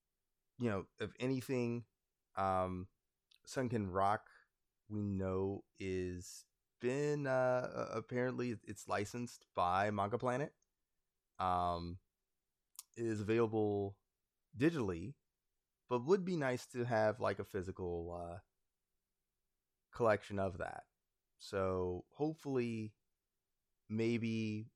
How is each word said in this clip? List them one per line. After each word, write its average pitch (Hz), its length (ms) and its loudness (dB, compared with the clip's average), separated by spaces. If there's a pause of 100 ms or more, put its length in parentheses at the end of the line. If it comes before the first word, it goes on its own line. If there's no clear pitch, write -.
(600)
you 120 100 2
know, 98 160 -2 (140)
if 107 200 -4
anything, 123 680 -2 (500)
um, 92 520 0 (580)
Sunken 113 440 -2
Rock, 98 380 2 (640)
we 104 120 -4
know 95 640 0 (160)
is 90 640 -4 (360)
been, 143 440 0
uh, 127 480 2
a-, - 240 -4
apparently 123 580 -2 (120)
it's - 200 -12
licensed 104 580 -4 (100)
by 95 340 4
Manga 104 300 0
Planet. 127 340 -2 (840)
Um, 87 580 0 (960)
it 117 100 -4
is 110 160 0
available 107 720 2 (640)
digitally, 113 560 0 (760)
but 123 160 0
would 180 200 4
be 185 100 0
nice 131 320 0
to 120 160 -2
have, 107 360 4
like, 101 200 0
a 101 60 -4
physical, 87 760 -4 (140)
uh, 92 40 -12 (1600)
collection 107 420 2
of 95 200 -2
that. - 260 -8 (560)
So 92 720 -2
hopefully, 123 800 -2 (960)
maybe 113 880 0